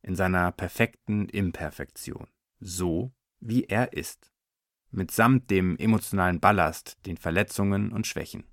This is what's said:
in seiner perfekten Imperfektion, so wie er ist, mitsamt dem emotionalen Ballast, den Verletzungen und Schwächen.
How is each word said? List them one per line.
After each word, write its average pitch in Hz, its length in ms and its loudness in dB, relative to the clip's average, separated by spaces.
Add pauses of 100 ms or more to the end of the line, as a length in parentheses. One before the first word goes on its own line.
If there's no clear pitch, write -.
in 92 140 -4
seiner 90 360 2
perfekten - 760 -2
Imperfektion, - 1000 -6 (320)
so 90 540 -2 (260)
wie 117 240 0
er 117 280 0
ist, - 400 -12 (580)
mitsamt 113 600 2
dem 92 260 4
emotionalen 95 640 2
Ballast, 92 680 2
den 85 120 -8
Verletzungen 98 760 0
und 110 140 -4
Schwächen. - 460 -10